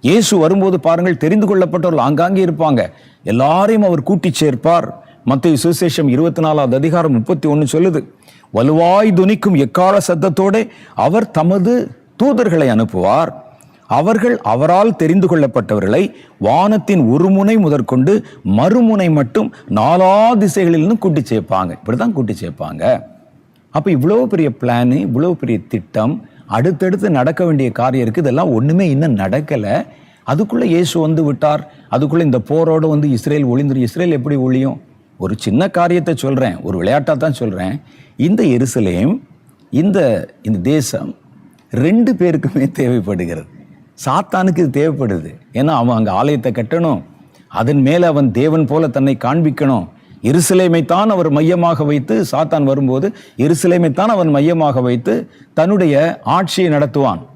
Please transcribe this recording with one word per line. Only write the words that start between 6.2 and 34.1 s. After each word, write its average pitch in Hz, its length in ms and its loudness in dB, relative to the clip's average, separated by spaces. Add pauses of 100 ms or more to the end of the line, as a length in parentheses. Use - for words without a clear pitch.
நாலாவது 147 360 0
அதிகாரம் 160 360 0
முப்பத்தி 131 360 0
ஒண்ணு 147 240 2
சொல்லுது, 160 320 0 (500)
"வலுவாய் 170 580 2
துணிக்கும் 190 420 2
எக்காள 180 520 2
சத்தத்தோடே 190 600 0 (260)
அவர் 175 360 0
தமது 185 680 0 (260)
தூதர்களை 220 460 2
அனுப்புவார். 110 600 0 (580)
அவர்கள் 214 540 0
அவரால் 170 560 2
தெரிந்து 180 300 2
கொள்ளப்பட்டவர்களை 123 840 0 (260)
வானத்தின் 170 680 2
ஒரு 156 220 2
முனை 196 260 2
முதற்கொண்டு 147 680 0 (200)
மறுமுனை 190 680 2
மட்டும் 151 440 -2 (140)
நாலா 185 680 2
திசைகளிலிருந்து 185 600 2
கூட்டி 156 220 0
சேர்ப்பாங்க." 92 640 -4
இப்படிதான் 127 280 -2
கூட்டி 120 280 -4
சேர்ப்பாங்க. 80 640 -4 (680)
அப்ப 156 200 -2
இவ்வளவு 185 360 2
பெரிய 165 240 0 (100)
பிளான், 123 320 0
இவ்வளவு 143 440 -2
பெரிய 113 220 -4 (100)
திட்டம், 110 600 -4 (180)
அடுத்தடுத்து 185 640 -2
நடக்க 160 340 0
வேண்டிய 139 280 0
காரியம் 127 300 -2
இருக்கு. 113 180 -2
இதெல்லாம் 147 320 0
ஒண்ணுமே 156 380 0
இன்னும் 139 260 0
நடக்கல. 113 680 -2 (400)
அதுக்குள்ள 214 380 -2
இயேசு 170 360 0
வந்து 160 240 0
விட்டார். 147 480 -2 (180)
அதுக்குள்ள 147 300 0
இந்த 139 180 2
போரோட 160 500 0
வந்து 147 220 0
இஸ்ரேல் 143 360 -2
ஒளிந்துரும். 135 300 0
இஸ்ரேல் 147 340 -2